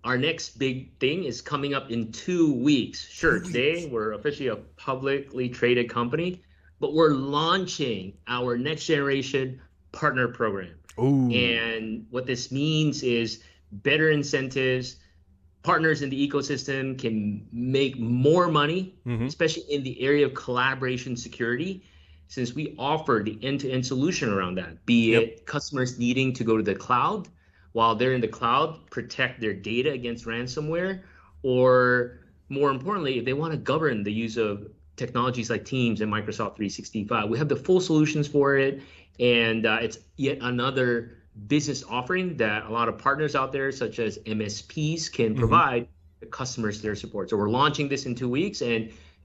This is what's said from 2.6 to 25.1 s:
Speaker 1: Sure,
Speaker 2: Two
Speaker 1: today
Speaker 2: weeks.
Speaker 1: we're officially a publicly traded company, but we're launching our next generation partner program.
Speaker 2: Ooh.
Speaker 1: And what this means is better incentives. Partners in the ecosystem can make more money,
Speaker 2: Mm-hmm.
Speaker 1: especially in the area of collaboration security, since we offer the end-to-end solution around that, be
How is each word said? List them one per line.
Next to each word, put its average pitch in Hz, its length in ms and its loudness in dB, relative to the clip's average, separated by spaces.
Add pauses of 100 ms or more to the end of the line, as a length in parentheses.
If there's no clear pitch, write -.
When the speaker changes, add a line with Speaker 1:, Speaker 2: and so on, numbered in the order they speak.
Speaker 1:
Sure, 139 280 2
Speaker 2:
Two 87 100 -10
Speaker 1:
today 127 340 0
Speaker 2:
weeks. 151 100 -10
Speaker 1:
we're 110 200 -2
officially 131 360 -4
a 107 80 -2
publicly 131 960 -4
traded 123 400 2
company, 151 520 -2 (380)
but 143 140 -2
we're 156 180 8
launching 139 1000 0 (140)
our 123 280 0
next 151 300 -4
generation 135 760 0 (320)
partner 127 360 2
program. 98 460 -4 (240)
Speaker 2:
Ooh. 131 340 4
Speaker 1:
And 113 800 0
what 127 160 -4
this 123 260 -4
means 151 500 0
is 117 400 0 (280)
better 151 400 2
incentives. 131 840 0 (680)
Partners 160 400 2
in 139 80 -4
the 139 180 0
ecosystem 135 720 -4
can 104 520 -2
make 131 480 0
more 131 500 4
money, 160 480 0 (100)
Speaker 2:
Mm-hmm. 120 180 -2
Speaker 1:
especially 160 460 0
in 143 140 -2
the 127 180 -8
area 143 240 4
of - 80 -2
collaboration 127 840 -2
security, 127 680 -4 (440)
since 120 240 -4
we 151 260 -6
offer 139 460 0
the 107 180 -6
end-to-end 131 440 -2
solution 139 420 0
around 92 280 0
that, 82 280 -10
be 117 280 4